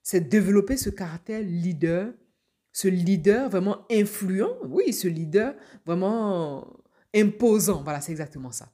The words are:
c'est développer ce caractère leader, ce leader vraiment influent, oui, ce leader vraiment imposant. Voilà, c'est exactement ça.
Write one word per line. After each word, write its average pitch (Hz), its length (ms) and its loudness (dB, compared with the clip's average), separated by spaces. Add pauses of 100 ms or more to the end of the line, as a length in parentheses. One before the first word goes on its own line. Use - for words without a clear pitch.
c'est 170 260 0
développer 202 500 4
ce 208 120 -4
caractère 196 520 -8
leader, 175 720 -2 (580)
ce - 160 -2
leader 190 640 2
vraiment 196 420 -2
influent, 208 720 0
oui, 311 300 0
ce - 140 -4
leader 170 460 0 (320)
vraiment 180 800 -2 (480)
imposant. 208 720 4
Voilà, 147 180 -6
c'est 165 120 -8
exactement 143 380 -10
ça. - 220 -14